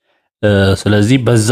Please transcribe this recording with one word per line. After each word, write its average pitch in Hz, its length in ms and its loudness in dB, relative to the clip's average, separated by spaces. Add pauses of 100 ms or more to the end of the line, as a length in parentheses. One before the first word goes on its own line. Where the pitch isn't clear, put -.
(440)
እ፣ 104 60 2 (260)
ስለዚህ 104 440 0
በዛ 117 320 -2